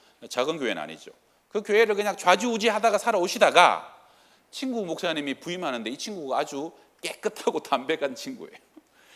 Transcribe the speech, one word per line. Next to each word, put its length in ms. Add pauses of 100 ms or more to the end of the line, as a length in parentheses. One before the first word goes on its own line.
(280)
작은 300
교회는 240
아니죠. 300 (380)
그 120
교회를 340
그냥 220
좌지우지하다가 800
살아오시다가 1000 (540)
친구 360
목사님이 500
부임하는데, 540
이 80
친구가 420
아주 320 (300)
깨끗하고 580
담백한 560
친구예요. 400 (600)